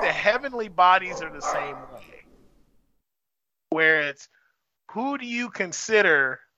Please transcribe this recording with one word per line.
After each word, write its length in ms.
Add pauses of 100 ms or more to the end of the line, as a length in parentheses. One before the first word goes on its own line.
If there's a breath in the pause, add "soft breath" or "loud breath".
the 100
Heavenly 560
Bodies 540
are 80
the 100
same 360 (180)
way, 300 (1500)
where 320
it's, 260 (640)
who 280
do 80
you 240
consider 920 (180)